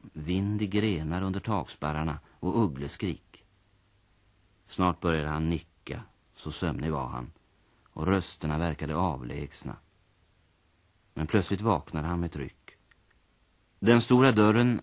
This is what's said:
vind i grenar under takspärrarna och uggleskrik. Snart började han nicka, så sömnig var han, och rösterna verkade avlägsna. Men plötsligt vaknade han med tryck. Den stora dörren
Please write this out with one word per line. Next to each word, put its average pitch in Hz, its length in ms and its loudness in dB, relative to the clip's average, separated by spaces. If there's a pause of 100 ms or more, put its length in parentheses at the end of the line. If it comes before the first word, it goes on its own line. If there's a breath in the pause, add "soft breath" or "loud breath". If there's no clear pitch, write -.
(140)
vind 95 480 -2
i 104 60 -2
grenar 92 540 -2
under 95 180 -4
takspärrarna 78 800 -4 (200 soft breath)
och 98 240 0
uggleskrik. 73 800 -6 (1200)
Snart 90 320 0
började 78 300 0
han 80 200 -2
nicka, - 540 -8 (320)
så - 160 -10
sömnig 80 400 -4
var 67 160 -4
han, 62 240 -10 (640 soft breath)
och 80 140 -4
rösterna 85 500 0
verkade 76 380 -4
avlägsna. 71 800 -6 (1400)
Men 78 140 -4
plötsligt 98 340 0
vaknade 82 460 -2
han 87 120 -2
med 85 120 -4
tryck. - 460 -12 (1000)
Den 117 220 8
stora 127 300 6
dörren 110 520 4